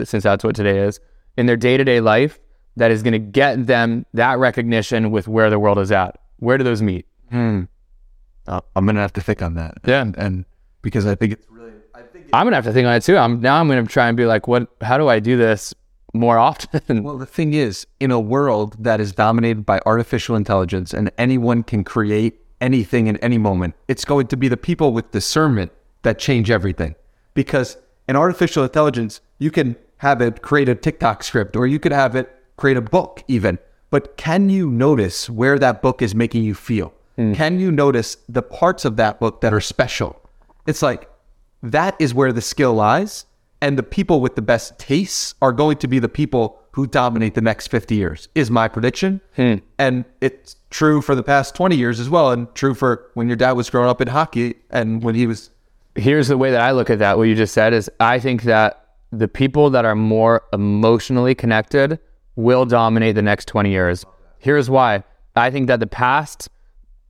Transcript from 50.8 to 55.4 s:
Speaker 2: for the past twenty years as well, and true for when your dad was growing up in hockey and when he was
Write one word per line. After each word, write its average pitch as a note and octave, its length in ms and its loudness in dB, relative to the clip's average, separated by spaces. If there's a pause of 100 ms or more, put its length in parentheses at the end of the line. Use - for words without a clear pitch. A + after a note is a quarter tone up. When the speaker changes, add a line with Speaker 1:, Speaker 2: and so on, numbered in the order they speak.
Speaker 2:
for C#3 140 0
the A#2+ 80 -4
past C#3 320 0
twenty F3+ 180 0
years A#2+ 240 0
as A#2+ 100 -8
well, D3+ 220 2
and A#2+ 240 -4
true C3+ 200 0
for A#2+ 400 -2
when A#2 120 -4
your A#2+ 100 -2
dad B2+ 160 2
was A#2+ 160 -4
growing B2 200 2
up B2 120 0
in C3 60 0
hockey A#2+ 480 -4 (160)
and A2+ 320 -2
when A#2 140 -2
he A#2+ 100 2
was A2+ 240 -8 (460)